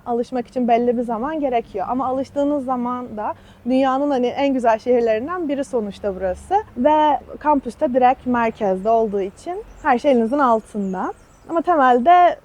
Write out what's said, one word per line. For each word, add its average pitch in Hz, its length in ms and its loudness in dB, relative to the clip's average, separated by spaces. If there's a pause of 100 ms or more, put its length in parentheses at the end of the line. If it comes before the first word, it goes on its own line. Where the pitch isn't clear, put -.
Alışmak 240 420 -4
için 247 200 -4
belli 240 300 2
bir 254 40 -2
zaman 240 380 -4
gerekiyor. 233 500 -4
Ama 254 180 -2
alıştığınız 277 580 -4
zaman 247 520 -6
da 220 160 -6 (320)
dünyanın 262 460 2
hani 247 160 0
en 277 260 0
güzel 226 260 2
şehirlerinden 247 720 0
biri 285 140 -4
sonuçta 208 520 -6
burası. 185 400 -4 (220)
Ve 302 420 2 (200)
kampüs 277 400 -2
de 302 140 -2
direkt 254 320 2
merkezde 226 640 -2
olduğu 220 320 2
için 349 420 -8 (200)
her 262 160 2
şey 285 120 2
elinizin 233 280 2
altında. 220 760 -2 (360)
Ama 330 120 -2
temelde 311 840 4